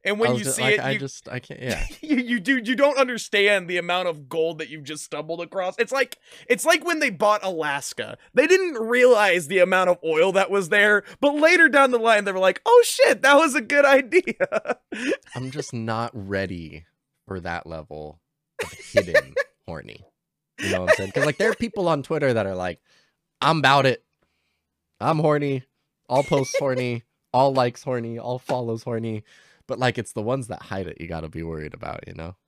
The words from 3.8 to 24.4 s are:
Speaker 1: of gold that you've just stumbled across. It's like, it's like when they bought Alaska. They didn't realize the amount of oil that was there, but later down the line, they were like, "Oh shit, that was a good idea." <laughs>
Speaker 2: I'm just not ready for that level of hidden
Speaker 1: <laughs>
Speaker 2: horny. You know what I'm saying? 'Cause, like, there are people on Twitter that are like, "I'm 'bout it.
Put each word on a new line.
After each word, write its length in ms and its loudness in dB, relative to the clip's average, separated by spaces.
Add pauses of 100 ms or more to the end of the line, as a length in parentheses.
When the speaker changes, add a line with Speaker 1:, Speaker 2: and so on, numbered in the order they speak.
Speaker 1:
of 220 -8
gold 300 -2
that 100 -10
you've 140 -16
just 200 -12
stumbled 380 -10
across. 380 -8
It's 120 -2
like, 280 -4 (280)
it's 180 0
like 200 2
when 140 -2
they 100 -2
bought 340 0
Alaska. 760 -6 (180)
They 100 4
didn't 300 2
realize 720 4
the 120 0
amount 300 4
of 140 0
oil 300 2
that 180 2
was 180 -2
there, 340 4 (160)
but 160 2
later 340 6
down 200 6
the 100 0
line, 260 2
they 60 -2
were 80 -4
like, 260 2
"Oh 200 10
shit, 380 2
that 120 8
was 200 4
a 60 0
good 240 4
idea." 920 2 (180)
<laughs> 400 -6
Speaker 2:
I'm 160 -10
just 220 -10
not 400 -4
ready 720 -6 (420)
for 120 -8
that 260 -8
level 540 -14 (420)
of 100 -10 (220)
hidden 400 -2 (160)
Speaker 1:
<laughs> 180 -20
Speaker 2:
horny. 380 -14 (560)
You 80 -6
know 100 -2
what 60 -6
I'm 60 2
saying? 200 0
'Cause, 140 -2
like, 120 -2
there 120 0
are 40 -2
people 340 -4
on 160 0
Twitter 300 -2
that 120 0
are 100 -6
like, 260 -8 (600)
"I'm 200 2
'bout 240 4
it. 180 0 (960)